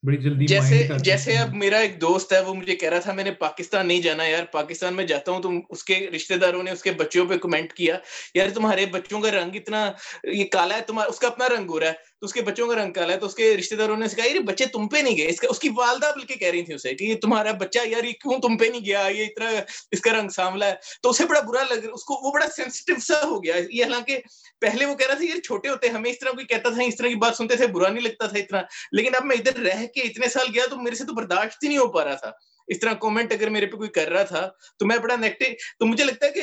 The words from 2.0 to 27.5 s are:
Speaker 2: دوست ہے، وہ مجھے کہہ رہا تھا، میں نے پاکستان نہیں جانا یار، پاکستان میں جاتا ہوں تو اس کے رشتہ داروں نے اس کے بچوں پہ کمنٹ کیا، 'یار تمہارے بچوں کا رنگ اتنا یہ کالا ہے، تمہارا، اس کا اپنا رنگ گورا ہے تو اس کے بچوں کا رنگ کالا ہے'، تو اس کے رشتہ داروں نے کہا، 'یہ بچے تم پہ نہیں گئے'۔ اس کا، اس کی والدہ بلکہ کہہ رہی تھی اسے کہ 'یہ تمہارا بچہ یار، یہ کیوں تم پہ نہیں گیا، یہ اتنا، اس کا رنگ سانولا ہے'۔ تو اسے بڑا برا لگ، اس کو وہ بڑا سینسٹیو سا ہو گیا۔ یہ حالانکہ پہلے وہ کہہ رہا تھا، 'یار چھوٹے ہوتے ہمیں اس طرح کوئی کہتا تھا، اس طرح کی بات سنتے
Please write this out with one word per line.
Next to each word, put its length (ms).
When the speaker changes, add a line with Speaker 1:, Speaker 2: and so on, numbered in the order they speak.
Speaker 2:
دوست 320
ہے، 60
وہ 140
مجھے 220
کہہ 140
رہا 100
تھا، 140
میں 100
نے 80
پاکستان 560
نہیں 140
جانا 220
یار، 280
پاکستان 420
میں 120
جاتا 260
ہوں 100
تو 100
اس 140
کے 320
رشتہ 180
داروں 300
نے 80
اس 120
کے 80
بچوں 340
پہ 120
کمنٹ 360
کیا، 240
'یار 140
تمہارے 360
بچوں 360
کا 100
رنگ 220
اتنا 380
یہ 220
کالا 300
ہے، 60
تمہارا، 280
اس 100
کا 80
اپنا 220
رنگ 180
گورا 180
ہے 60
تو 340
اس 80
کے 80
بچوں 260
کا 160
رنگ 100
کالا 200
ہے'، 60
تو 60
اس 100
کے 220
رشتہ 180
داروں 220
نے 80
کہا، 100
'یہ 140
بچے 260
تم 220
پہ 100
نہیں 200
گئے'۔ 120
اس 100
کا، 100
اس 100
کی 100
والدہ 460
بلکہ 200
کہہ 140
رہی 120
تھی 120
اسے 200
کہ 100
'یہ 120
تمہارا 360
بچہ 360
یار، 160
یہ 80
کیوں 300
تم 160
پہ 80
نہیں 200
گیا، 220
یہ 60
اتنا، 260
اس 100
کا 180
رنگ 100
سانولا 360
ہے'۔ 100
تو 60
اسے 160
بڑا 140
برا 240
لگ، 300
اس 100
کو 240
وہ 60
بڑا 140
سینسٹیو 480
سا 320
ہو 160
گیا۔ 100
یہ 140
حالانکہ 360
پہلے 240
وہ 100
کہہ 120
رہا 80
تھا، 80
'یار 160
چھوٹے 300
ہوتے 180
ہمیں 220
اس 100
طرح 100
کوئی 160
کہتا 240
تھا، 140
اس 140
طرح 100
کی 80
بات 200
سنتے 200